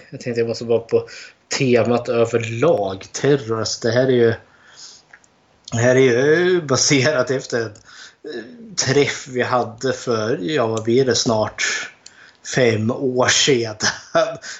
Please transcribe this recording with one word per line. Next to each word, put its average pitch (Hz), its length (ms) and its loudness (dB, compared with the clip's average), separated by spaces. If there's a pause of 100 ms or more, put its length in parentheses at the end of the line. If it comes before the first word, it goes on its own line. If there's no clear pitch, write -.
(100)
jag 139 100 -14
tänkte 117 200 -4
jag 117 80 0
måste 117 160 -6
vara 113 140 2
på 113 280 0 (520)
temat 120 500 2
överlag, 113 1040 0
terror. 117 460 0
Alltså, 110 300 -4
det 113 60 0
här 127 120 4
är 131 40 0
ju... 117 240 4 (1400)
Det 113 60 -4
här 127 180 4
är 131 40 6
ju 156 640 2
baserat 135 680 0
efter 131 300 -4
en, 113 60 -4
eh, - 1120 -18
träff 135 520 0
vi 123 140 -4
hade 117 500 -2
för, 117 500 -2
ja, 151 240 0
vad 110 180 -4
blir 117 200 4
det, 123 100 -2
snart - 760 -2 (640)
fem 110 360 2
år 127 380 0
sedan. 113 480 0 (380)
<laughs> - 240 0 (220)